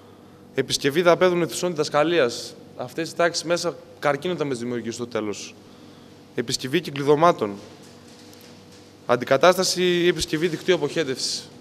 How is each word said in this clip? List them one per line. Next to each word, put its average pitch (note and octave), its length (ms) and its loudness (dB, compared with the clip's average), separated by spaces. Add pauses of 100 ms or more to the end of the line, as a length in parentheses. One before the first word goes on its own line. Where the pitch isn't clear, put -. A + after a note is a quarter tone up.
(560)
Επισκευή C#3 460 0
δαπέδων F3 400 4
αιθουσών E3+ 280 -2
διδασκαλίας. D3+ 840 0 (220)
Αυτές D3+ 320 -8
οι - 60 -16
τάξεις E3+ 280 0
μέσα E3+ 300 -2 (260)
καρκίνο D3+ 360 -2
θα D3+ 100 -4
μας C3+ 120 -2
δημιουργήσει A#2 380 -6
στο A#2 120 -8
τέλος. G#2+ 480 -6 (800)
Επισκευή C3 460 -2
κυκλειδωμάτων. D3 720 2 (1500)
Αντικατάσταση E3+ 800 4
ή F3 240 2
επισκευή D#3+ 400 0
δικτύου E3 280 0
αποχέτευσης. C#3 720 -4 (120)